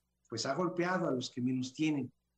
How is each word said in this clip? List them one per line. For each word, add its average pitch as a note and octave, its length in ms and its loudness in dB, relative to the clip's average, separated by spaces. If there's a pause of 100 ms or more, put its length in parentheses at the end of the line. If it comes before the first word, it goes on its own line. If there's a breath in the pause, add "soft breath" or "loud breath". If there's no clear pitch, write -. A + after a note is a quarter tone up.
(300)
pues, A2+ 160 -4
ha C3+ 100 0
golpeado F3+ 540 0
a - 20 2
los B2+ 180 -2
que B2+ 120 -6
menos B2+ 320 0
tienen, D3+ 400 0 (240)